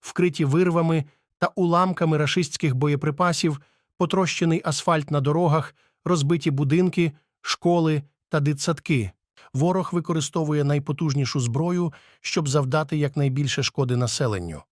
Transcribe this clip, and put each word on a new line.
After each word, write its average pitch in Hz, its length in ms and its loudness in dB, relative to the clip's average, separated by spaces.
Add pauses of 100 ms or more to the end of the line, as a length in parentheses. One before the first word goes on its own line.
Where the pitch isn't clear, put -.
вкриті 175 440 0
вирвами 165 600 2 (340)
та 175 160 0
уламками 175 640 2
рашистських 151 580 0
боєприпасів, 147 840 0 (360)
потрощений 175 680 0
асфальт 156 460 -2
на 147 100 0
дорогах, 151 540 0 (300)
розбиті 160 460 0
будинки, 156 600 2 (280)
школи 160 640 0 (260)
та 156 120 0
дитсадки. 143 680 -2 (420)
Ворог 180 400 0
використовує 156 720 -2
найпотужнішу 143 760 0
зброю, 160 520 -2 (280)
щоб 160 280 -4
завдати 143 480 0
якнайбільше 139 680 0
шкоди 123 340 -2
населенню. 101 760 -2